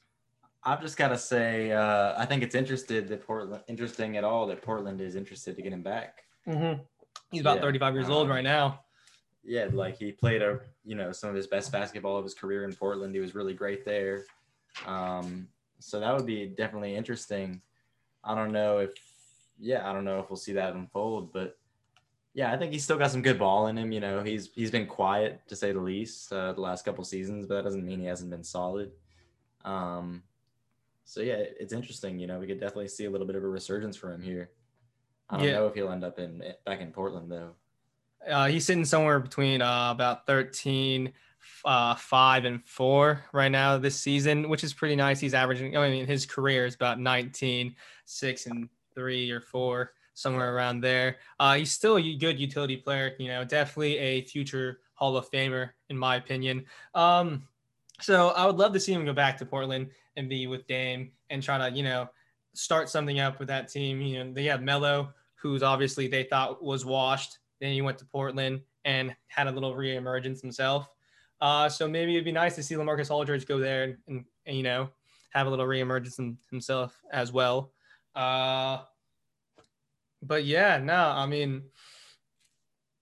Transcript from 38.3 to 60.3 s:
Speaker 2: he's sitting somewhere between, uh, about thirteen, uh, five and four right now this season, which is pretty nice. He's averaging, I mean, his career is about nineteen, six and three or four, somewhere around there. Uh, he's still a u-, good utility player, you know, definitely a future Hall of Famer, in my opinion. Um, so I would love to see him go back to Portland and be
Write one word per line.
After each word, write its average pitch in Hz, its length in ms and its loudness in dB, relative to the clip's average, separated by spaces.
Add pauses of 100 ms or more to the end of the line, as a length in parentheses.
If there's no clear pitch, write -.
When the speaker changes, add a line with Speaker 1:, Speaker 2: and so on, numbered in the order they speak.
Speaker 2:
he's 151 180 2
sitting 175 200 2
somewhere 151 360 6
between, 135 420 2
uh, 123 300 2
about 123 340 0
thirteen, 135 840 0 (520)
uh, 120 300 4
five 131 520 6
and 120 180 -2
four 139 580 4 (100)
right 135 200 4
now 139 240 6
this 135 240 0
season, 147 480 2
which 175 160 0
is 139 80 -6
pretty 147 240 0
nice. 139 240 4
He's 135 140 0
averaging, 131 420 2
I 143 120 6
mean, 131 180 0
his 139 200 -2
career 135 380 2
is 123 100 -2
about 123 240 0
nineteen, 123 800 0 (300)
six 131 400 -6
and 120 240 -8 (240)
three 127 360 -4
or 120 100 -4
four, 123 520 -2 (220)
somewhere 127 400 -2
around 123 260 0
there. 127 360 2 (220)
Uh, 139 180 8
he's 151 160 0
still 220 240 6
a 180 40 8
u-, 160 160 -2
good 156 220 0
utility 139 400 -2
player, 135 400 -2
you 127 100 -6
know, 127 160 -4
definitely 147 540 0
a 131 240 0
future 131 560 -6 (160)
Hall 135 220 2
of 123 140 -2
Famer, 131 400 0 (200)
in 135 80 -4
my 127 180 2
opinion. 131 480 -2 (300)
Um, 175 520 4 (540)
so 180 280 8
I 180 180 4
would 196 100 6
love 202 160 6
to 190 80 2
see 190 120 0
him 170 120 2
go 143 80 0
back 135 260 4
to 131 60 -8
Portland 135 460 -4 (260)
and 135 120 -4
be 131 180 -2